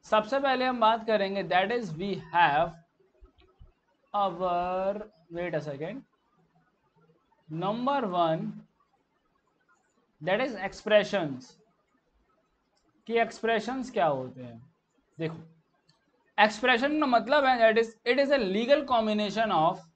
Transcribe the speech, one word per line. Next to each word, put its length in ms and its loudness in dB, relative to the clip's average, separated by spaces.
सबसे 340 0
पहले 260 0
हम 140 -2
बात 280 2
करेंगे 420 0
that 300 2
is 180 -8
we 180 -4
have 460 2
our, 920 -2
wait 240 -6
a 60 0
second, 400 -10
number 520 -2
one 280 0
that 240 0
is 200 -8
expressions, 800 -2
कि 120 0
expressions 720 -2
क्या 160 0
होते 340 -4
हैं। 180 -16
देखो 1300 -6
expression 560 2
का 60 2
मतलब 400 2
है 140 4
that 240 6
is, 120 -6
it 200 2
is 140 2
a 20 0
legal 500 2
combination 680 0
of 180 2